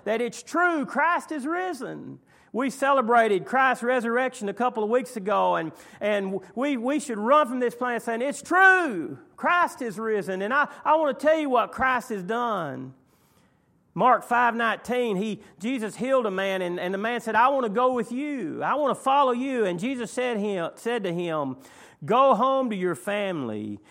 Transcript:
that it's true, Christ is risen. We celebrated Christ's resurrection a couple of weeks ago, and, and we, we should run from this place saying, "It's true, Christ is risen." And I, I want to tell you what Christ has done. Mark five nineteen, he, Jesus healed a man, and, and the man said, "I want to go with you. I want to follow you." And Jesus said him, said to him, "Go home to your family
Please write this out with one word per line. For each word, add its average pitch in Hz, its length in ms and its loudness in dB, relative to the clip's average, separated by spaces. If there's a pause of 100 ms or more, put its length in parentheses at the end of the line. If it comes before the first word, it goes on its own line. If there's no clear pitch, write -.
that 226 160 0
it's - 220 -6
true, 330 420 0
Christ 320 460 0
is 285 160 -6
risen. 240 720 -8 (340)
We 254 160 0
celebrated 226 800 4
Christ's 254 360 2
resurrection 240 640 -2
a 196 40 -6
couple 240 300 -2
of 214 80 -2
weeks 240 260 -2
ago, 190 380 0
and, 165 160 -4 (280)
and 196 420 -2 (120)
we, 277 240 0
we 254 220 -2
should 226 180 -6
run 262 300 4
from 254 120 -4
this 240 140 0
place 240 300 -4
saying, 226 180 -4
"It's 277 220 -4
true, 339 760 4 (180)
Christ 339 460 0
is 220 160 -6
risen." 196 460 -4
And 220 100 -2
I, 285 140 2 (180)
I 302 120 6
want 302 200 0
to - 80 -6
tell 311 140 4
you 294 100 -2
what 226 220 2
Christ 254 380 0
has 202 120 -4
done. 175 720 -4 (1040)
Mark 220 280 4
five 240 300 2
nineteen, 226 640 -2
he, 202 260 -4 (180)
Jesus 220 360 -4
healed 247 320 0
a 196 40 -2
man, 190 300 -2
and, 175 180 -4
and 180 140 -4
the 196 60 -4
man 226 200 -4
said, 226 140 -4
"I 226 140 6
want 269 160 2
to 214 80 -2
go 254 220 2
with 240 180 -4
you. 247 500 -6
I 180 140 -2
want 269 200 0
to - 80 -10
follow 269 280 4
you." 247 340 -2
And 175 140 -2
Jesus 240 320 -4
said 247 260 -2
him, 196 380 -2
said 233 280 -4
to 175 100 -2
him, 156 440 -2 (460)
"Go 240 320 6
home 262 340 2
to 214 60 -2
your 180 200 -2
family 131 840 -4 (120)